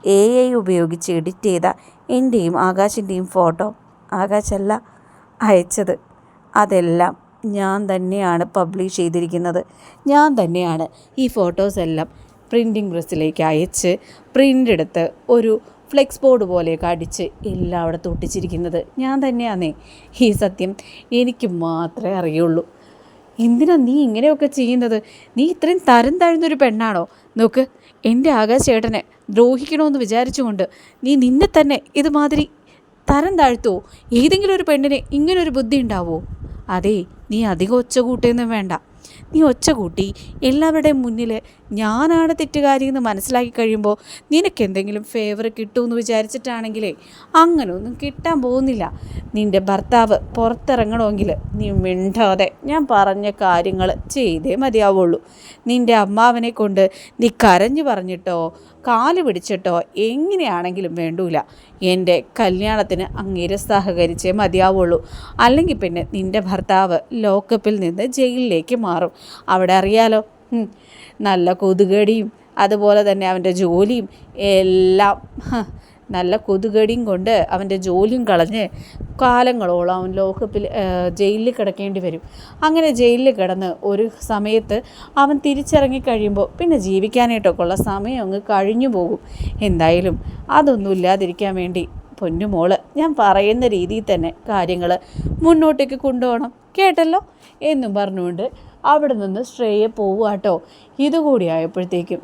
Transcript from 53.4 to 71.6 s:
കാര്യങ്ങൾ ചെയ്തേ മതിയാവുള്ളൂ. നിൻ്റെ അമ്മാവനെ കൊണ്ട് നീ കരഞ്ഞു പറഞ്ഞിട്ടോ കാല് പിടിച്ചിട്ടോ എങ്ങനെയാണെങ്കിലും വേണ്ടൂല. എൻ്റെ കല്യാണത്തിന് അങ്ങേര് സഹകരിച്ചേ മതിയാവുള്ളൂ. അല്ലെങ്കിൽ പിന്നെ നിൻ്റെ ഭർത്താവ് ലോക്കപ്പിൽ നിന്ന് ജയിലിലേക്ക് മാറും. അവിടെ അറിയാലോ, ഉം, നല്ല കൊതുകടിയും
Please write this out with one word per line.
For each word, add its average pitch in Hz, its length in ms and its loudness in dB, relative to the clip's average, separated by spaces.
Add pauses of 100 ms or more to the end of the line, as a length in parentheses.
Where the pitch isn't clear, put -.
കാര്യങ്ങൾ 185 500 0 (180)
ചെയ്തേ 233 480 -2
മതിയാവുള്ളൂ. 202 640 2 (480)
നിൻ്റെ 233 300 2
അമ്മാവനെ 226 540 2
കൊണ്ട് 202 340 0 (340)
നീ 233 180 4
കരഞ്ഞു 226 540 4
പറഞ്ഞിട്ടോ 185 480 -4 (460)
കാല് 254 380 2
പിടിച്ചിട്ടോ 185 520 -2 (300)
എങ്ങനെയാണെങ്കിലും 214 880 -4
വേണ്ടൂല. 170 420 -4 (460)
എൻ്റെ 180 340 2 (200)
കല്യാണത്തിന് 202 680 -2 (120)
അങ്ങേര് 190 380 -4
സഹകരിച്ചേ 185 760 0
മതിയാവുള്ളൂ. 185 680 2 (420)
അല്ലെങ്കിൽ 262 380 4
പിന്നെ 175 340 -4
നിൻ്റെ 190 280 -2
ഭർത്താവ് 185 580 0 (200)
ലോക്കപ്പിൽ 214 640 0
നിന്ന് 185 320 -2
ജയിലിലേക്ക് 247 640 -2
മാറും. 175 360 -2 (360)
അവിടെ 185 260 2
അറിയാലോ, 214 460 4 (320)
ഉം, 233 140 -2 (540)
നല്ല 190 320 0
കൊതുകടിയും 202 760 2 (300)